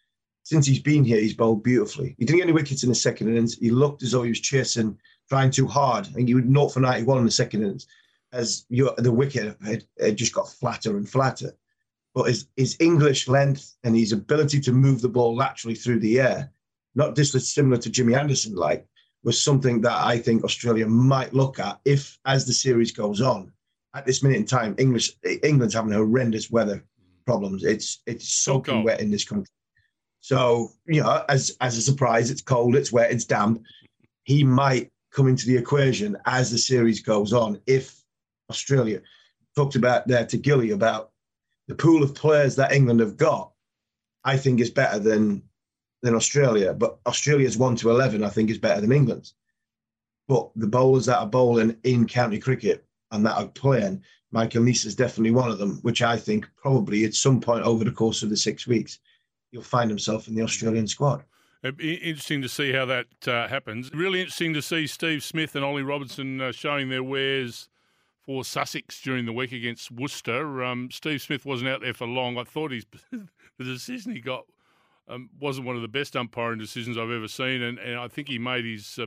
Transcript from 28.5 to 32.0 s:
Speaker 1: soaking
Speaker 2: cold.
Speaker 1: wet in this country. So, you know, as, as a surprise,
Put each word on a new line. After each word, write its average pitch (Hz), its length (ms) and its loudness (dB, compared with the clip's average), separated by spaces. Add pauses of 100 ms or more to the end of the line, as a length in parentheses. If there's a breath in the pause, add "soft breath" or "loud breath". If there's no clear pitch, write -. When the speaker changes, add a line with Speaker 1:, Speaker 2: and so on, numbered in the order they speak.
Speaker 1:
soaking 135 200 -2
Speaker 2:
cold. 110 100 0
Speaker 1:
wet 110 160 0
in 104 100 -2
this 104 140 0
country. 101 240 -6 (720)
So, 120 480 2 (180)
you 151 160 2
know, 135 280 2
as, - 320 0
as 117 160 -2
a 113 40 -2
surprise, 123 480 2